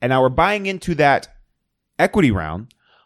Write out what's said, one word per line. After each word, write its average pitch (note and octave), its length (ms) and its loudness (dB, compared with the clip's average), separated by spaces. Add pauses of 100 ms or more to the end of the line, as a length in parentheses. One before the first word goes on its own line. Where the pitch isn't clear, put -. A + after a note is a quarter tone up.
and B2 80 -4
now C3 120 2
we're C3 80 4
buying F#3+ 360 -2
into F#3 300 -6
that C#3+ 340 2 (680)
equity F3+ 340 2
round, F2+ 420 -6 (320)